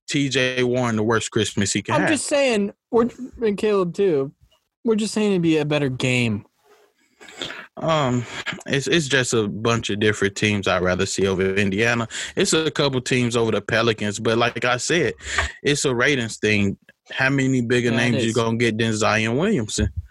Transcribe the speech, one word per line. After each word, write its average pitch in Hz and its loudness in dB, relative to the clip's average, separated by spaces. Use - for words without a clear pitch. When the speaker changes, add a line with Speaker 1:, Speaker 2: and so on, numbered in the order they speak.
Speaker 1:
T 143 0
J 127 0
Warren 123 2
the 107 2
worst 110 0
Christmas 101 0
he 104 0
can 110 -2
Speaker 2:
I'm - 2
Speaker 1:
have? 190 2
Speaker 2:
just 294 0
saying, 233 0
we're, 233 2
and 208 0
Caleb 196 0
too, 151 0
we're 226 2
just 208 -2
saying 214 2
it'd 185 2
be 165 4
a 147 0
better 147 0
game. 123 0
Speaker 1:
Um, 123 0
it's, 139 -2
it's 147 2
just 127 0
a 110 2
bunch 113 -2
of 104 -4
different 104 2
teams 104 0
I'd 92 2
rather 92 0
see - -2
over 95 0
Indiana. 107 0
It's 190 0
a 160 0
couple 139 0
teams 123 0
over 117 2
the 104 0
Pelicans, 110 0
but 113 0
like 120 0
I 123 0
said, 151 0
it's 143 0
a 131 0
ratings 123 0
thing. 101 2
How 135 0
many 135 0
bigger 120 2
Speaker 2:
Yeah, 117 0
it 120 2
Speaker 1:
names 117 0
you 113 0
Speaker 2:
is. 113 -2
Speaker 1:
gonna 113 0
get 117 0
than 113 0
Zion 110 2
Williamson? 135 0